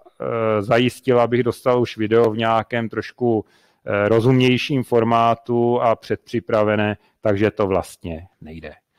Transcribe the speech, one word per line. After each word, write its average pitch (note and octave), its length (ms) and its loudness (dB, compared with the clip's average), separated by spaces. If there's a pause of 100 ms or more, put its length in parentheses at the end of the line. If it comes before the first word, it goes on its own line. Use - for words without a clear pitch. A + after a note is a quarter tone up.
(200)
eh, A2 420 -2
zajistil, A#2+ 580 0
abych A#2+ 220 0
dostal B2 380 0
už - 160 -4
video A2 340 2
v G#2+ 60 -8
nějakém A2+ 520 -2
trošku, A2+ 560 -4 (400)
eh, G#2 240 0
rozumnějším B2+ 760 2
formátu A#2 960 0
a A#2 160 0
předpřipravené, G#2+ 1000 -2 (240)
takže G#2 300 0
to G#2 160 -2
vlastně F2 600 -6 (140)
nejde. D#2 320 -16 (260)